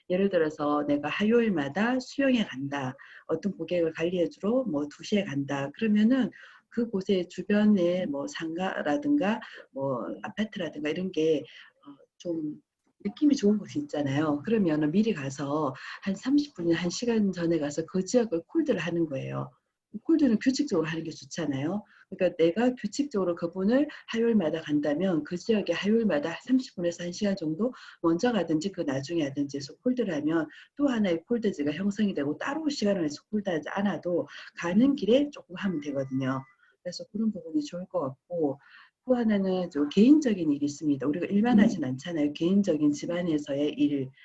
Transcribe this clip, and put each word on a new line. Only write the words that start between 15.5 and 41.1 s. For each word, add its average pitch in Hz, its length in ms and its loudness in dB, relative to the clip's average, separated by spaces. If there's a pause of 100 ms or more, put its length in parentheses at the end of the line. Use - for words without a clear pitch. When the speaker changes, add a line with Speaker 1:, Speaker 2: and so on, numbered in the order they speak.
Speaker 1:
한 196 120 -2
삼십 294 400 0
분이나 170 220 2
한 175 120 0
시간 220 420 2
전에 170 260 0
가서 147 280 -2
그 185 180 -2
지역을 220 440 0
콜드를 277 340 0
하는 170 240 -2
거예요. 135 440 -6 (540)
콜드는 294 360 4
규칙적으로 254 480 0
하는 160 160 -4
게 156 80 -8
좋잖아요. 151 720 -4 (260)
그러니까 180 280 0
내가 220 380 4
규칙적으로 202 600 -2
그분을 190 520 0 (200)
화요일마다 208 540 0
간다면 151 600 0
그 180 140 -6
지역에 175 360 0
화요일마다 190 720 0
삼십 262 320 0
분에서 175 280 -4
한 175 80 -6
시간 196 240 0
정도 170 380 -2 (280)
먼저 175 300 2
가든지 170 400 0
그 170 100 -8
나중에 147 420 -2
하든지 139 340 -4
해서 - 260 -12
콜드를 240 320 0
하면 151 320 0 (280)
또 285 120 0
하나의 202 380 0
콜드지가 196 460 -2
형성이 196 420 0
되고 147 240 -2
따로 302 320 -4
시간을 196 340 0
내서 147 280 -4
콜드하지 190 380 -2
않아도 175 580 -2 (300)
가는 214 380 4
길에 262 360 4
조금 - 240 -16
하면 170 260 -2
되거든요. 135 640 -2 (400)
그래서 175 280 -10
그런 214 200 -2
부분이 165 320 -4
좋을 185 240 -10
것 180 140 -4
같고 139 580 -4 (460)
또 254 100 4
하나는 190 560 2
좀 147 180 0
개인적인 214 640 6
일이 143 140 0
있습니다. 143 420 -2
우리가 165 200 -2